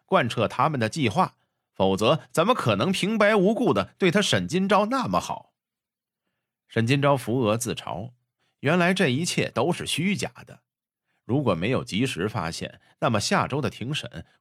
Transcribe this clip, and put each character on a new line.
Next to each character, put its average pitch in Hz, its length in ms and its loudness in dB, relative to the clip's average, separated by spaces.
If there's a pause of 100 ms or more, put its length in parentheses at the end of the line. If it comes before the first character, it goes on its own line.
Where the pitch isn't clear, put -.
贯 165 200 2
彻 117 200 0
他 131 220 0
们 147 100 -4
的 110 100 0
计 135 180 0
划， 165 280 0 (380)
否 95 220 2
则 117 260 2 (100)
怎 160 140 2
么 240 80 2
可 117 220 2
能 107 160 0
平 196 260 -2
白 208 180 4
无 202 200 4
故 202 180 2
的 95 240 -2
对 180 140 2
他 208 100 2
沈 101 260 0
今 185 200 0
朝 208 200 2
那 247 200 -4
么 90 120 0
好？ - 340 -10 (1120)
沈 113 180 0
今 139 160 2
朝 143 140 4
扶 123 240 -2
额 110 180 2
自 113 160 -4
嘲， 87 380 -10 (480)
原 151 180 0
来 180 160 2
这 185 140 2
一 131 180 0
切 - 240 -2
都 139 220 0
是 - 160 -4
虚 104 280 -2
假 - 160 -6 (140)
的。 - 160 -20 (640)
如 135 180 0
果 113 140 0
没 95 160 -2
有 95 120 -2
及 101 220 -2
时 98 240 -4
发 85 220 -4
现， - 280 -10 (200)
那 147 100 0
么 107 100 2
下 123 280 0
周 139 120 -4
的 131 80 -4
庭 113 240 -8
审 - 340 -10 (160)